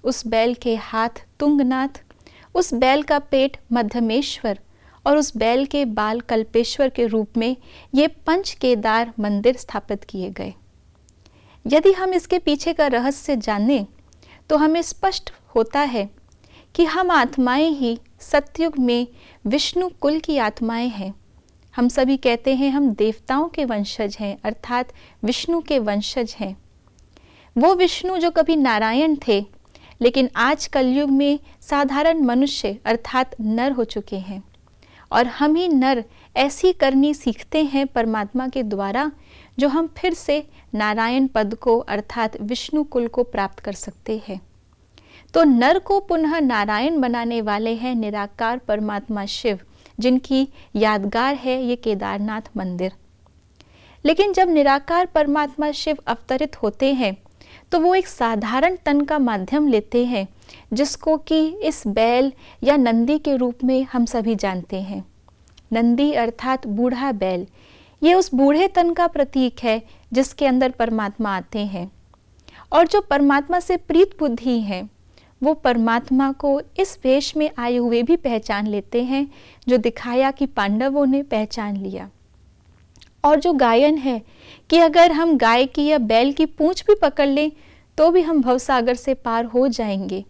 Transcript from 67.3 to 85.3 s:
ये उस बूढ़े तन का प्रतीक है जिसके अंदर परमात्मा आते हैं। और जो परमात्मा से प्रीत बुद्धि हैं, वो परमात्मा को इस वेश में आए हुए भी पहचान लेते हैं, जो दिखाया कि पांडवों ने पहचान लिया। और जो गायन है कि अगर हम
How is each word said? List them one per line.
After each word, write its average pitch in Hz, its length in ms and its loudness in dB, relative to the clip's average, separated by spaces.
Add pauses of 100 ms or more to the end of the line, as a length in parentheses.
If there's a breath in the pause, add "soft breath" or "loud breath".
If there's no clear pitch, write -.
ये 339 120 6
उस 370 200 2
बूढ़े 294 340 4
तन 349 240 2
का 349 140 0
प्रतीक 269 540 -2
है 226 220 0 (300 soft breath)
जिसके 269 340 0
अंदर 254 240 2
परमात्मा 220 680 -4
आते 180 220 -8
हैं। 196 340 -8 (800 loud breath)
और 339 140 6
जो 415 140 2
परमात्मा 285 600 2
से 359 160 -2
प्रीत 349 420 2
बुद्धि 240 420 0
हैं, 202 300 -6 (520 soft breath)
वो 302 120 2
परमात्मा 247 800 0
को 277 280 0 (200)
इस - 240 -4
वेश 269 320 2
में 302 220 0
आए 240 180 -2
हुए 240 260 0
भी 320 140 2
पहचान 220 500 -4
लेते 208 360 -4
हैं, 269 280 -2 (380 loud breath)
जो 247 80 4
दिखाया 240 540 0
कि 277 160 -4
पांडवों 262 600 0
ने 277 160 2
पहचान 214 540 -4
लिया। 190 340 -10 (1120)
और 294 160 6
जो 349 120 2
गायन 269 460 4
है 254 240 -2 (480 loud breath)
कि 320 80 6
अगर 339 340 6
हम 320 240 2